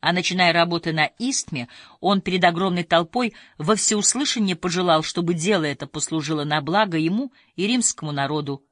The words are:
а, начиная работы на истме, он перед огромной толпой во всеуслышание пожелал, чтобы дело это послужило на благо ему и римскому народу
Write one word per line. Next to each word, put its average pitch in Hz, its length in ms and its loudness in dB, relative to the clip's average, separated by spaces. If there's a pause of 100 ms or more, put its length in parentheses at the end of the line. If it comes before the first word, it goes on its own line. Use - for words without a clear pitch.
а, 170 80 2
начиная 180 400 2
работы 170 400 2
на 151 140 2 (100)
истме, 208 500 -6 (320)
он 196 220 2
перед 180 220 0
огромной 180 400 2
толпой 175 500 0 (240)
во 170 180 2
всеуслышание 208 800 0
пожелал, 170 460 2
чтобы 170 320 -2
дело 175 300 0
это 143 240 -4
послужило 151 560 -4
на 151 180 0
благо 170 380 0
ему 202 340 -2 (220)
и 180 100 -2
римскому 220 460 0
народу 143 600 -4